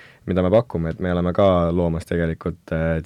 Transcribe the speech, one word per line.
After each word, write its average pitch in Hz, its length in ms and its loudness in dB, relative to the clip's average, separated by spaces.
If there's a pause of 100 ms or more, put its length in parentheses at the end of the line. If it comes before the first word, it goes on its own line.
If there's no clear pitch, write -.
(260)
mida 92 160 0
me 92 80 2
pakume, 90 400 0
et - 100 -10
me 90 140 -2
oleme 87 180 0
ka 90 400 4
loomas 85 360 -2
tegelikult, 85 640 -4
äh, 82 320 -2